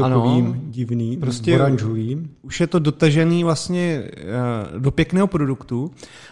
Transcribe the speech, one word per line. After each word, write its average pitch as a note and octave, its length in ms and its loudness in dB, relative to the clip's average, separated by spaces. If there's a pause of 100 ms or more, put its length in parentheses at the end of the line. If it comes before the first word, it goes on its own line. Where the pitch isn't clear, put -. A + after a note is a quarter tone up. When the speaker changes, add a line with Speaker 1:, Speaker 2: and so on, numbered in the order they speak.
Speaker 1:
Ano. C3 180 4
Speaker 2:
takovým B2 400 2 (100)
divným, A#2 500 -4
Speaker 1:
Prostě B2 340 0
Speaker 2:
oranžovým. C3 760 0 (120)
Speaker 1:
už C3+ 180 -6
je E3+ 60 2
to F3+ 120 2
dotažený D#3+ 680 2
vlastně, E3+ 580 -2 (140)
eh, G#2+ 640 -4
do C3 120 0
pěkného F3+ 360 2
produktu. C3+ 640 -2 (420)